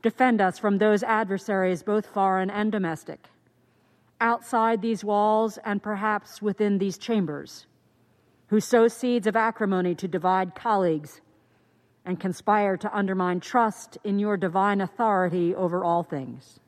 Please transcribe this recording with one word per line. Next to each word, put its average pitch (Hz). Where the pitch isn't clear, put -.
Defend 233
us 185
from 202
those 208
adversaries, 196
both 208
foreign 190
and 208
domestic, 165
outside 233
these 220
walls 214
and 208
perhaps 208
within 202
these 190
chambers, 160
who 214
sow 226
seeds 240
of 220
acrimony 196
to 185
divide 185
colleagues 175
and 180
conspire 202
to 208
undermine 185
trust -
in 202
your 208
divine 190
authority 185
over 180
all 170
things. 131